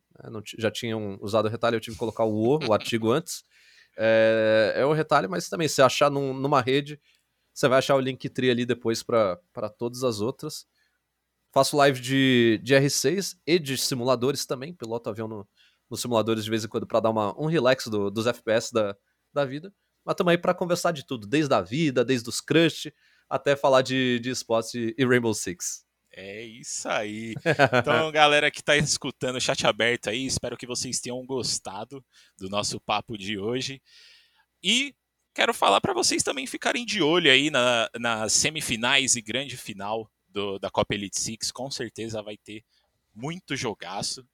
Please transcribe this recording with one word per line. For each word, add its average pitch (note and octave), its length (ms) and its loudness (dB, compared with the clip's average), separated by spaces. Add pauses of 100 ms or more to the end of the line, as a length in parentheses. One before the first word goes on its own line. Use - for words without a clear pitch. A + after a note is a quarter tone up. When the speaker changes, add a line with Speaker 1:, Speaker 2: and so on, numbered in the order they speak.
(220)
Speaker 1:
É, C3 80 -16
não A2 100 -12
ti-, - 200 -14
já G#2+ 100 0
tinham G#2+ 500 -6
usado G#2+ 260 0
o G#2+ 40 -2
Retalha, A#2 240 0
eu A2 60 0
tive A2+ 160 -12
que - 20 -14
colocar A2+ 240 -4
o A2+ 100 2
o, B2+ 360 2
o A2 40 4
artigo A2 380 0
<laughs> - 0 -
antes. - 340 -2 (520)
É, A2 800 4
é A#2+ 100 2
o D3+ 60 4
Retalha, D3+ 360 2
mas F3+ 200 -6
também E3+ 180 -2
se C#3 160 2
achar C3+ 260 6
num, C#3 240 -2
numa C3+ 280 2
rede, C#3+ 400 -2 (520)
você - 140 0
vai C3 140 4
achar C#3 160 2
o C3+ 40 4
Linktree B2+ 480 -2
ali A#2+ 160 2
depois A#2 380 -2
pra, G#2 380 0 (120)
pra A2 160 -8
todas B2 360 -6
as A2 160 -2
outras. C3 480 -6 (840)
Faço C3+ 240 2
live C#3 240 4
de, B2 600 4
de B2+ 120 2
R C#3 140 6
seis F3 480 -2 (100)
e E3+ 120 4
de C3+ 180 -6
simuladores B2+ 720 0
também. C#3+ 260 -8
Piloto A#2 380 -8
avião A2 180 -8
no, G#2+ 180 -12 (440)
nos A2+ 100 -8
simuladores A2+ 440 2
de A2 60 -6
vez A2 140 0
em A2 40 -8
quando G#2+ 180 -6
pra A2+ 140 2
dar A2+ 100 2
uma, G#2+ 280 0
um D3 80 -2
relax C3 400 2
do, G#2 240 -2
dos A2 160 -2
F A#2+ 160 -2
P A2 100 0
S A#2 200 0
da, G#2 240 0 (360)
da C#3+ 120 -2
vida. D3 280 -10 (320)
Mas D#3+ 120 -2
tamo F3+ 140 2
aí E3+ 80 4
pra F3 140 0
conversar F3 380 -2
de C#3+ 160 -6
tudo, A2 220 -8
desde C3+ 260 2
a A2 60 4
vida, B2+ 440 0
desde A#2+ 240 0
os - 120 -8
crush, D#3 520 2 (380)
até C#3 240 2
falar C3 280 6
de, B2+ 360 0
de A#2+ 120 -6
esporte A2+ 680 -4
e C3+ 60 2
Rainbow A#2+ 280 4
Six. - 520 -8 (280)
Speaker 2:
É G2 300 -14
isso A#2+ 460 -12
aí. A2 480 -6
Speaker 1:
<laughs> C#3 420 2
Speaker 2:
Então, D3+ 320 0
galera D3 400 4
que - 120 -8
tá D3 140 2
escutando, C3+ 640 -2
chat - 240 -2
aberto A2+ 460 0
aí, B2+ 160 -4
espero B2 300 -6
que B2 100 -14
vocês A#2+ 320 -6
tenham B2+ 260 -8
gostado B2 800 -6 (320)
do F#2+ 120 -12
nosso G2+ 320 -4
papo G#2+ 360 -4
de G2 220 -6
hoje. B2+ 420 -4 (800)
E B3 320 0 (400)
quero A#3 220 2
falar - 260 4
pra G4 140 -2
vocês - 300 0
também C4+ 240 -6
ficarem B3 360 -4
de G#3 160 -4
olho D#3+ 300 4
aí C#3 180 6
na, B2 480 2
nas A2+ 360 -2
semifinais C3+ 840 0
e A#2+ 80 -4
grande B2+ 340 -8
final G#2+ 540 -8 (180)
do, G2+ 300 -6
da G2 100 -6
Copa - 260 -2
Elite G2+ 260 -6
Six. - 320 -8
Com C3 180 -10
certeza A2 520 -10
vai G#2+ 140 -14
ter G#2+ 280 -18 (500)
muito D3+ 400 -10
jogaço, A2 800 -8